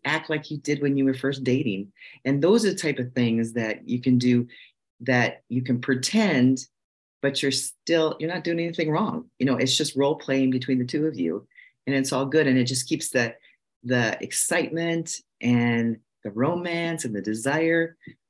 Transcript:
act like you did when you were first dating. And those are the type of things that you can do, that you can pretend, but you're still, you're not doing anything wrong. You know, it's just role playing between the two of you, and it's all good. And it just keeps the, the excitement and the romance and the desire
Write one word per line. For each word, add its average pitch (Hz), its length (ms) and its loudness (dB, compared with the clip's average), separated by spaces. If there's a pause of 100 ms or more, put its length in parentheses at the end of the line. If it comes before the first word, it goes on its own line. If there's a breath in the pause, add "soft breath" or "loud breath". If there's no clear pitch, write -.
act 156 260 -2
like 151 200 -4
you 147 80 -8
did 139 240 -2
when 139 140 2
you 135 80 2
were 135 100 2
first 135 300 -4
dating. 120 480 -2 (320 loud breath)
And 139 180 0
those 214 220 4
are 196 60 4
the - 60 -2
type 143 220 -2
of 123 140 -4
things 113 400 2
that 110 360 -4
you 123 120 -2
can 127 180 4
do, 120 280 2 (540 loud breath)
that 120 480 0
you 123 140 -2
can 123 180 0
pretend, 131 840 2 (580)
but 135 200 0
you're 139 80 2
still, - 680 0
you're 160 120 -4
not 175 120 -6
doing 170 160 -2
anything 170 300 -2
wrong. 165 380 -2 (100)
You 127 80 0
know, 131 100 2
it's 127 200 0
just 147 200 -2
role 139 200 2
playing 135 340 0
between 127 280 0
the 123 80 0
two 151 200 -2
of 135 120 -4
you, 87 280 -4 (400 soft breath)
and 139 100 0
it's 135 160 0
all 135 120 0
good. 151 220 2
And 131 100 4
it 127 80 4
just 123 240 -2
keeps - 220 -4
the, 117 240 0 (480 soft breath)
the 120 400 0
excitement 165 920 -2 (240)
and 117 580 2 (240)
the 104 80 -8
romance 170 760 -2
and 113 100 -6
the 101 60 -4
desire 160 760 0 (320 loud breath)